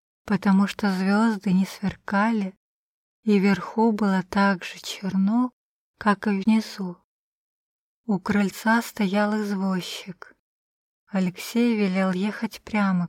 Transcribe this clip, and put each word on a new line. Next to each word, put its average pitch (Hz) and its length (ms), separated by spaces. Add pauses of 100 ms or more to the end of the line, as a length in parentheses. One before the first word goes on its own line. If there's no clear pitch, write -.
(240)
потому 196 420
что 202 240
звезды 196 640
не 190 120
сверкали, 202 920 (680)
и 208 160
вверху 202 540
было 196 320
так 196 400
же - 160
черно, 202 720 (480)
как 202 280
и 214 40
внизу. 196 640 (1080)
У 202 120
крыльца 208 640
стоял 208 580
извозчик. 190 920 (720)
Алексей 208 720
велел 190 340
ехать 202 520
прямо 190 460